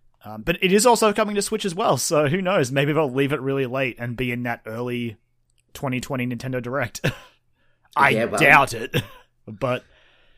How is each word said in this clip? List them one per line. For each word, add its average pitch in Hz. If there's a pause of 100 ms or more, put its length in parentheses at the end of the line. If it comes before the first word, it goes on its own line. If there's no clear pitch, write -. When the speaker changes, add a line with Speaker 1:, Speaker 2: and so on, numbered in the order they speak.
(220)
Speaker 1:
Um, 110
but 170
it 185
is 214
also 226
coming 208
to 196
Switch 214
as 180
well, 202
so 151
who 180
knows? 175
Maybe 139
they'll 151
leave 135
it 139
really 135
late 127
and 120
be 123
in 120
that 120
early 120 (560)
twenty 127
twenty 127
Nintendo 127
Direct. 123 (520)
<laughs> -
I 139
Speaker 2:
Yeah, 113
well, 104
Speaker 1:
doubt 143
it, 113 (300)
<laughs> -
but 123 (540)